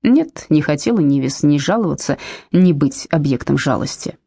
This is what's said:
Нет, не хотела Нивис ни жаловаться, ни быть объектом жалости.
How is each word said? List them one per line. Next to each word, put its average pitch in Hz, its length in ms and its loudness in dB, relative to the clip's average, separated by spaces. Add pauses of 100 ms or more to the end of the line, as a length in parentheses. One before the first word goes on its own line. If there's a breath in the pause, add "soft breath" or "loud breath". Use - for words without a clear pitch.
Нет, 269 460 0
не 156 120 4
хотела 151 380 -2
Нивис 139 460 0
ни 147 140 4
жаловаться, 165 600 -2 (320 loud breath)
ни 180 220 4
быть 139 380 -2
объектом 139 460 0
жалости. - 720 -4